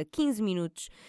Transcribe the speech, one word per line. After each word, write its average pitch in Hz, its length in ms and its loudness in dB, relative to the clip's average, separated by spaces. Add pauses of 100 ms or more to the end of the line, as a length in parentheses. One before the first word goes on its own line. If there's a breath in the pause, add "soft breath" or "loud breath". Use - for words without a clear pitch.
a 151 100 -2
quinze 277 300 2
minutos. 180 480 -2 (200 loud breath)